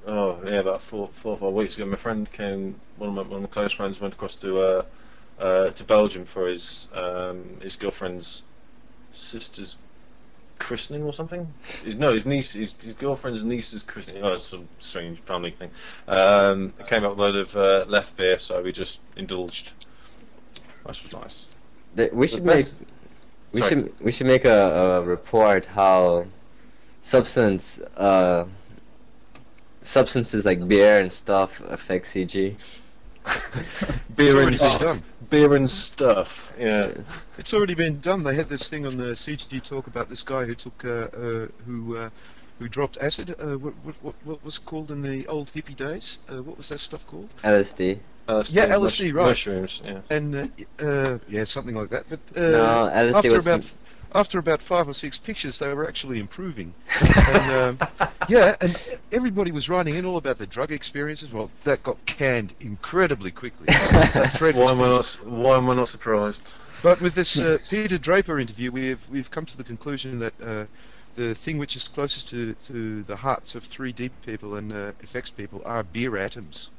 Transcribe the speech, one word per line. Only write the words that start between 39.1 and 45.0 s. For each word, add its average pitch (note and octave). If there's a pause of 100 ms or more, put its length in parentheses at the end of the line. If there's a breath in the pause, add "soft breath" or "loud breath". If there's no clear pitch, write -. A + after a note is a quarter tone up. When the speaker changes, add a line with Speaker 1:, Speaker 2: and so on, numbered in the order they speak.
Speaker 3:
C D3+
G C3+
talk C3+
about -
this B2+
guy C3
who A#2
took, -
uh, B2 (260)
uh, A2+ (180)
who, A#2
uh, A2+ (500 soft breath)
who A#2+
dropped C3+
acid. D#3
Uh, D3
what, C#3+ (100)
what, D3+
what, D3 (100)
what D3+
was D3+
it -
called D#3
in C#3+